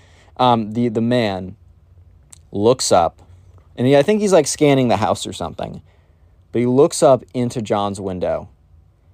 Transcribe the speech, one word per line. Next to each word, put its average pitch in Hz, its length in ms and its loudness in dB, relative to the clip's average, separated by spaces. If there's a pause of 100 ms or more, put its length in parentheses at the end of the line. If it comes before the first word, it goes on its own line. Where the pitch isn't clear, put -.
(360)
Um, 117 360 0
the, 120 160 -2
the 113 120 -2
man 107 560 -4 (960)
looks 113 400 0
up, 87 280 2 (560)
and 123 120 0
he, 143 80 4
I 143 80 6
think 214 160 0
he's, 202 120 0
like, 156 140 4
scanning 135 400 2
the 107 120 0
house 98 280 -2
or 95 60 -12
something, - 500 -10 (680)
but 120 80 -2
he 123 60 0
looks 139 360 2
up 135 220 4 (100)
into 123 260 -4
John's 101 400 -4
window, 87 480 -6 (640)